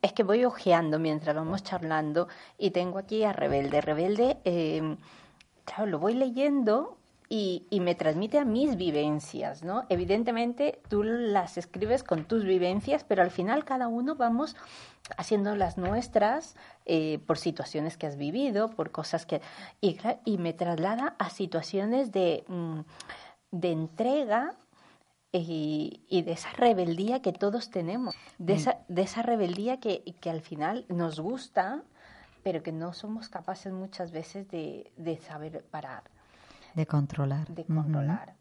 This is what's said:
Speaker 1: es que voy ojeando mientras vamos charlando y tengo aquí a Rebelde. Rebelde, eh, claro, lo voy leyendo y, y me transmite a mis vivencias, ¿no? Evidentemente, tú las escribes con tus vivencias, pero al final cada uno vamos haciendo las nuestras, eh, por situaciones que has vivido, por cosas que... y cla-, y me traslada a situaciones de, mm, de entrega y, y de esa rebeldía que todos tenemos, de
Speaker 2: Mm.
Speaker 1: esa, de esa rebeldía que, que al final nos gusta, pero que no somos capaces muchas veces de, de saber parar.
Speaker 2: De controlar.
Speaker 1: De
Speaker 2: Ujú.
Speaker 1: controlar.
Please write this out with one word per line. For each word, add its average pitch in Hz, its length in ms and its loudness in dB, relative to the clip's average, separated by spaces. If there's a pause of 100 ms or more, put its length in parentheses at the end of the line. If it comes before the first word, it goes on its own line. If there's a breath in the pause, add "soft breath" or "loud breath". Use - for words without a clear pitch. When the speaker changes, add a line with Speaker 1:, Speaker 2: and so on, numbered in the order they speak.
Speaker 1:
es 190 100 4
que 240 100 2
voy 214 220 6
ojeando 170 540 4
mientras 156 360 0
vamos 165 280 -2
charlando 160 680 0 (300 loud breath)
y 202 140 2
tengo 180 260 0
aquí 214 260 0
a 202 80 2
Rebelde. 143 480 2
Rebelde, 196 640 2
eh, 156 520 0 (680 loud breath)
claro, - 220 -4
lo 175 120 0
voy 190 140 2
leyendo 262 840 2 (320)
y, 190 400 -2
y 202 100 2
me 175 140 2
transmite 180 440 2
a 285 60 4
mis 247 320 2
vivencias, 151 880 -2
¿no? 214 240 -2
Evidentemente, 233 1040 0
tú 208 120 2
las 214 540 0
escribes 214 480 -2
con 160 220 0
tus 220 180 2
vivencias, 190 580 2
pero 190 200 4
al 180 80 4
final 233 340 0
cada 254 240 -2
uno 240 260 -2
vamos 247 420 0 (600 loud breath)
haciendo 208 380 0
las 185 200 0
nuestras, 214 800 0 (300 loud breath)
eh, 156 400 2
por 160 100 2
situaciones 156 640 -4
que - 80 -6
has 143 100 -6
vivido, 208 540 -2
por 170 200 -4
cosas - 360 -4
que... 151 160 -2 (400 loud breath)
y 180 140 2
cla-, - 280 -2
y 208 140 0
me 165 160 0
traslada 185 640 -2
a 175 100 -2
situaciones 202 840 -2
de, 180 380 2
mm, 170 320 -4 (680 loud breath)
de 175 200 -2
entrega 233 840 0 (800 soft breath)
y, 156 760 -2
y 175 140 4
de 165 100 -2
esa - 200 -6
rebeldía 208 680 4
que 185 120 0
todos 202 380 -2
tenemos, 190 440 -4 (240 loud breath)
de 185 160 2
Speaker 2:
Mm. - 20 2
Speaker 1:
esa, 160 220 2 (100)
de 185 140 0
esa 196 200 -2
rebeldía 220 580 0
que, 202 220 -2 (180)
que 170 100 -4
al 160 100 -2
final 170 480 -4
nos 170 320 -2
gusta, 220 640 -2 (600 loud breath)
pero 170 200 -2
que 165 100 -6
no 165 220 -6
somos 220 340 -10
capaces 185 460 -10
muchas 185 380 -8
veces 190 360 -10
de, 156 480 -10
de 160 220 -6
saber 156 520 -12
parar. 147 340 -12 (720 loud breath)
Speaker 2:
De 156 120 0
controlar. 143 600 0
Speaker 1:
De 170 140 -10
Speaker 2:
Ujú. 160 120 -2
Speaker 1:
controlar. 156 680 0